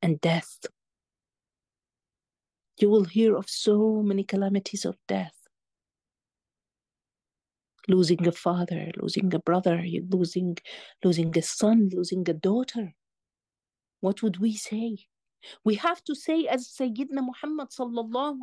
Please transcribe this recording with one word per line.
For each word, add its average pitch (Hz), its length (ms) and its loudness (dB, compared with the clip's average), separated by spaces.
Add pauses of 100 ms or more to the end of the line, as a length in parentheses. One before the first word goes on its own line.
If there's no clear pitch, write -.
and 165 200 2
death. - 440 -2 (2250)
You 208 100 6
will 208 160 6
hear 208 320 4
of - 140 -6
so 214 520 2
many 196 220 0
calamities 196 600 -2
of - 100 -6 (100)
death. 190 280 -4 (2500)
Losing 175 400 4
a 165 40 4
father, 175 680 -2
losing 180 340 -2
a 165 40 2
brother, 175 440 2
you 175 260 -6
losing, 180 500 -2 (440)
losing 165 340 2
a 160 60 2
son, 214 500 4
losing 180 360 -2
a 170 60 0
daughter. 208 600 -2 (1080)
What 196 220 -2
would 190 160 0
we 214 160 0
say? 214 540 -6 (560)
We 220 120 2
have 339 280 -2
to 294 100 -6
say, 320 320 -2
as 247 220 -2
Sayyidina 262 560 -4
Muhammad 285 460 -8
sallallahu 247 720 -6